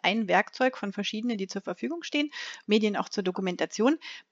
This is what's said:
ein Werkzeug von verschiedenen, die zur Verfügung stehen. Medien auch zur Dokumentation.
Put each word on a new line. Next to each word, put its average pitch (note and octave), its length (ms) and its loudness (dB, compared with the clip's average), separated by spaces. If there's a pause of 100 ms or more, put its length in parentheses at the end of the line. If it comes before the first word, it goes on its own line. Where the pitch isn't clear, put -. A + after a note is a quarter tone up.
ein G#3 260 2
Werkzeug G#3+ 480 2
von G3+ 160 -6
verschiedenen, A3 460 -4
die F#3+ 80 -4
zur G3 160 -8
Verfügung C4+ 400 -6
stehen. D4 280 -2 (360)
Medien G#3 320 4
auch - 100 -4
zur - 140 -2
Dokumentation. F#3+ 760 2 (340)